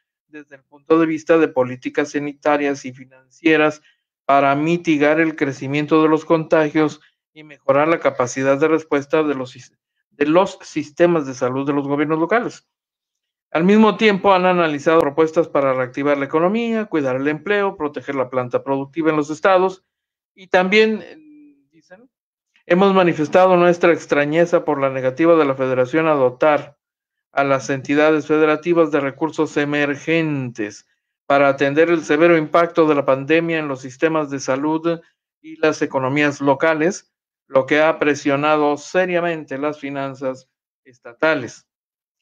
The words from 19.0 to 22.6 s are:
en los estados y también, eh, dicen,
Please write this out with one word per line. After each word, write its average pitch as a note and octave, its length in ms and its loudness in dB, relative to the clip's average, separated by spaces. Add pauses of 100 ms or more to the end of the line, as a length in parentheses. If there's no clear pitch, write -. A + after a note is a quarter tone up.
en D#3 60 -2
los D3 140 -4
estados F#3 540 0 (500)
y F#3+ 140 -20
también, G#3 540 2
eh, - 140 -20 (540)
dicen, - 400 -20 (560)